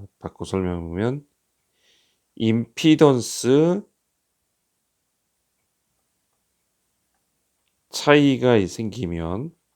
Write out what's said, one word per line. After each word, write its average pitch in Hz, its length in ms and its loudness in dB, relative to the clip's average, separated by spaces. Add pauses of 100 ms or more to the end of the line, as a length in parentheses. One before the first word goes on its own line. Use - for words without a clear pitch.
(180)
바꿔 - 260 -14
설명해보면 92 800 -4 (1080)
임피던스 139 1500 2 (4000)
차이가 127 760 2
생기면 92 880 -8 (220)